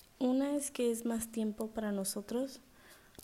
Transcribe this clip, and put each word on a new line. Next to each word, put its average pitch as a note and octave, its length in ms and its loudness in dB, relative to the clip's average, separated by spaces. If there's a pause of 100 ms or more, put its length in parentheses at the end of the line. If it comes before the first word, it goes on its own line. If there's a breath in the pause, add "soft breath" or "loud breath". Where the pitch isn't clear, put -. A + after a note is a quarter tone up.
(180)
Una C4 380 4
es C#4 160 -2
que A#3+ 180 2
es A3+ 140 0
más A#3 240 0
tiempo A3 400 -2
para G#3+ 240 -2
nosotros, G#3 720 -2 (640 loud breath)